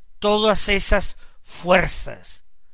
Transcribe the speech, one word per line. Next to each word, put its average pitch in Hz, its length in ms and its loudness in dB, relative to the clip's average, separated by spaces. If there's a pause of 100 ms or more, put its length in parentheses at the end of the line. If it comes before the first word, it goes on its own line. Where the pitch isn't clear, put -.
(200)
todas 208 480 4
esas 196 480 2 (260)
fuerzas - 1040 0 (300)